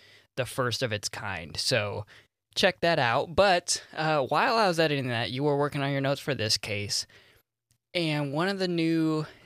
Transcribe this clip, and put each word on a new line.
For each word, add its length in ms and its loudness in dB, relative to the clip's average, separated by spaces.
the 100 -2
first 380 -2
of 80 -2
its 180 -4
kind. 480 -8
So 480 -2
check 280 2
that 180 2
out. 360 0
But, 480 4
uh, 260 2
while 340 2
I 120 4
was 120 2
editing 280 2
that, 240 -2
you 120 -4
were 140 2
working 240 -2
on 100 0
your 100 0
notes 200 0
for 140 -4
this 220 0
case. 500 -6
And 380 0
one 160 0
of 100 -4
the 80 0
new 580 0